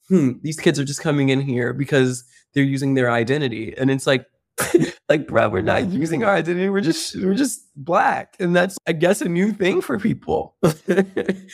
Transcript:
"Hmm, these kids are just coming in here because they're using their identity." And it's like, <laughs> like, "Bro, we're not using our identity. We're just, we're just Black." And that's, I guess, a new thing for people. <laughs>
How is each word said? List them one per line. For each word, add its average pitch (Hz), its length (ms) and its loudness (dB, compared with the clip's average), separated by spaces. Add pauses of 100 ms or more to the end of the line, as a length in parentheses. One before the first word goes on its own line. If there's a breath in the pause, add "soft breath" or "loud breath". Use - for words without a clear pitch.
"Hmm, 143 320 2
these 156 180 -8
kids 143 200 2
are 143 60 0
just 143 160 -8
coming 143 280 0
in 135 120 2
here 123 320 -2
because 131 500 0 (300 soft breath)
they're 139 100 4
using 135 320 0
their 127 160 2
identity." 117 680 -2
And 131 140 2
it's 135 160 -2
like, 135 180 2 (320)
<laughs> - 520 0
like, 147 180 0
"Bro, 110 220 2
we're 101 120 0
not 156 300 0
using 160 320 -2
our 202 100 2
identity. 175 360 0
We're 196 120 0
just, - 340 -2
we're 190 200 0
just 262 260 -2 (140)
Black." 175 640 -2
And 175 160 0
that's, 180 220 0 (100)
I 170 60 0
guess, 170 280 2
a 277 80 -2
new 180 220 0
thing 202 300 0
for - 180 -4
people. - 600 -4
<laughs> - 40 -20 (880 loud breath)